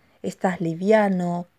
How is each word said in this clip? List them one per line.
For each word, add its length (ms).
Estás 380
liviano, 880